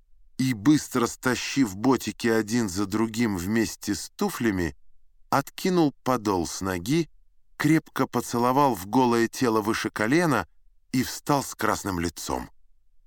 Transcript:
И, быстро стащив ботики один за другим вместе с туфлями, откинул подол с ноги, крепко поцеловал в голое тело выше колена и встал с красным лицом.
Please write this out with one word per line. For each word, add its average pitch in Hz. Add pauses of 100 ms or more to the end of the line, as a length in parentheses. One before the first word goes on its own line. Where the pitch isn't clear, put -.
(360)
И, 131
быстро 120
стащив 117
ботики 117
один 113
за 95
другим 110
вместе 101
с -
туфлями, 101 (540)
откинул 160 (100)
подол 104
с -
ноги, 98 (460)
крепко 151
поцеловал 123
в 90
голое 117
тело 110
выше 107
колена 131 (460)
и 127
встал -
с -
красным 98
лицом. 69 (580)